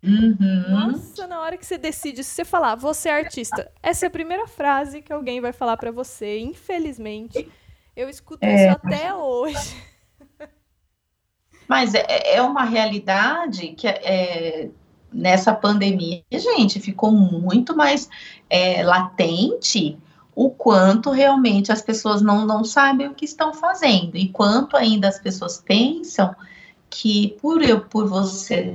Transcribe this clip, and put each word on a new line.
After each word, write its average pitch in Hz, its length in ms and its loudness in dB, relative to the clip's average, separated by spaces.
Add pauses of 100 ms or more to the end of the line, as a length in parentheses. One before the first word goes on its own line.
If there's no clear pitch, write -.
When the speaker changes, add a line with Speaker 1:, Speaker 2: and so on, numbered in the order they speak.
Speaker 1:
Uhum. 196 640 4
Speaker 2:
Nossa, 233 580 -2
na 349 140 -10
hora 330 160 -8
que 359 100 -18
você 370 120 -8
decide, 285 440 -8
se 269 140 -12
você 339 80 -6
falar, 311 320 0
"Vou 269 180 -4
ser 311 180 -4
artista", 294 600 -6 (100)
essa 339 240 -2
é - 20 0
a 349 40 -2
primeira 349 340 -6
frase 285 560 -4
que 302 120 -12
alguém 254 260 -8
vai 240 140 -6
falar 233 240 -2
pra 233 120 -8
você, 226 500 -10
infelizmente. 233 1080 -10 (460)
Eu 262 140 -8
escuto - 340 -12
Speaker 1:
É. 208 120 2
Speaker 2:
isso 190 280 6
até 302 320 -4
hoje. 285 580 -6 (460)
<laughs> - 460 -20 (1040)
Speaker 1:
Mas 233 280 0
é, - 400 0
é 240 60 4
uma 269 220 0
realidade 220 1040 -2
que 160 180 -6
é, 175 840 -4 (420)
nessa 185 420 2
pandemia, 196 680 0 (100)
gente, 311 480 0
ficou 214 320 0
muito 190 640 2
mais, 294 340 2 (400)
é, 180 340 2
latente 180 1120 0 (380)
o 254 140 2
quanto 214 600 4
realmente 254 600 4
as 220 100 0
pessoas 214 400 -2
não, 214 240 4
não 214 180 0
sabem 277 440 2
o - 80 -12
que 302 100 -8
estão 311 280 -4
fazendo. 262 640 0
E 190 120 0
quanto 214 480 2
ainda 214 300 2
as 196 100 0
pessoas 185 480 -8
pensam 226 680 0 (540)
que 208 520 0
por 320 220 2
eu, 220 180 4
por 214 260 -2
você 190 560 -2 (120)